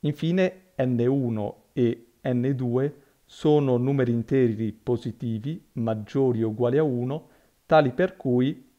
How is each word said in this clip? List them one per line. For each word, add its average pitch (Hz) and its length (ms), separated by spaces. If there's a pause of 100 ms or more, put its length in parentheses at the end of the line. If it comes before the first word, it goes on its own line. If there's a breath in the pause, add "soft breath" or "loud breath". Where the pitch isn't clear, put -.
Infine, 175 640 (120)
N 127 300
uno 120 560 (100)
e 120 380 (100)
N 127 340
due 127 400 (300 soft breath)
sono 147 520
numeri 127 340
interi 117 600
positivi 117 1000
maggiori 113 720
o 113 60
uguali 120 280
a 160 60
uno, 131 440 (380 soft breath)
tali 151 260
per 180 240
cui 127 640